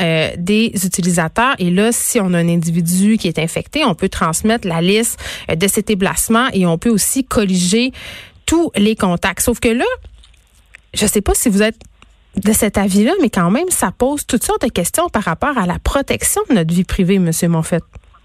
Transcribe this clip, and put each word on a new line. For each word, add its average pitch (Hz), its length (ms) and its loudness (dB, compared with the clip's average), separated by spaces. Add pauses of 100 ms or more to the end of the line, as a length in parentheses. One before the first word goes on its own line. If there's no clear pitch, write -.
euh, 160 360 0
des 208 360 0 (120)
utilisateurs. 180 720 0
Et 180 120 0
là, 208 240 2
si - 260 -2
on 185 140 2
a 175 40 2
un 170 120 2
individu 175 680 2
qui 190 140 -2
est 160 100 -4
infecté, 165 460 -2
on 185 100 2
peut 190 140 -2
transmettre 214 580 -2
la 165 140 -2
liste, 214 420 0 (260)
euh, 165 60 -2
de 185 140 0
ses 208 140 0
déplacements 214 680 0
et 185 140 2
on 170 120 2
peut 233 120 -2
aussi 233 340 0
colliger 185 540 0 (720)
tous 330 280 2
les 214 200 2
contacts. 185 460 -2
Sauf 233 180 -2
que 240 100 0
là, 247 160 0 (1120)
je 214 100 0
sais 208 160 2
pas 359 140 0
si - 120 -2
vous 196 140 4
êtes 220 160 0 (580)
de 202 160 0
cet 214 280 0
avis-là, 202 320 2 (100)
mais 233 80 2
quand 175 220 2
même, 339 180 0
ça 208 260 -2
pose 285 300 -2
toutes - 160 -2
sortes 415 220 -2
de 240 80 0
questions 311 380 -2
par - 120 -2
rapport 254 380 -2
à 180 80 0
la 165 100 -2
protection - 720 -2
de 277 60 4
notre 165 180 2
vie 180 120 2
privée, 190 340 2
Monsieur 170 300 0
Monfette. 165 340 0 (420)